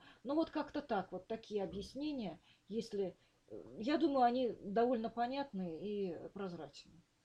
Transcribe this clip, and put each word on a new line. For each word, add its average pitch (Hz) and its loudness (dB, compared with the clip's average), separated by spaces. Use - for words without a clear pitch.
Ну 269 0
вот 320 4
как-то 294 -2
так, 202 0
вот - -8
такие 214 -2
объяснения, 208 -4
если, 202 -2
э, 107 -12
я 254 2
думаю, 269 6
они 240 4
довольно 226 4
понятные 233 -2
и 196 -2
прозрачные. 175 -10